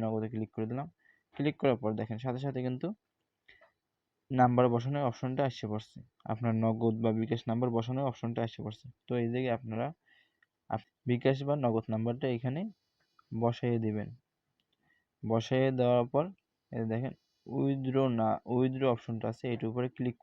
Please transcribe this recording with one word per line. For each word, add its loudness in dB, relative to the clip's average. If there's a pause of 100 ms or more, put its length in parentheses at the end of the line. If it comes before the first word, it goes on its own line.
নগদে 0
ক্লিক -4
করে -2
দিলাম। -4 (500)
ক্লিক 0
করার 4
পর 0 (100)
দেখেন -4
সাথে -2
সাথে -4
কিন্তু -2 (1400)
নাম্বার 6 (100)
বসানোর 0
অপশনটা -2
আসছে -6
পড়ছে, -6 (340)
আপনার 0 (120)
নগদ 2 (100)
বা 4 (100)
বিকাশ 0 (100)
নাম্বার 0
বসানোর -2
অপশনটা -4
আসছে -6
পড়ছে। -10 (180)
তো -6 (100)
এই 0
জায়গায় 0
আপনারা -4 (840)
আপ-, -6 (180)
বিকাশ 4
বা 0 (100)
নগদ 2
নাম্বারটা -2 (100)
এখানে -4 (720)
বসাইয়ে 0
দিবেন। -2 (1120)
বসাইয়ে 2
দেওয়ার 4
পর 2 (480)
এই -4
দেখেন -2 (340)
উইথড্র -2 (220)
না, 2 (260)
উইথড্র 2 (120)
অপশনটা -4
আছে, -6
এটার -2
উপরে -2 (100)
ক্লিক -2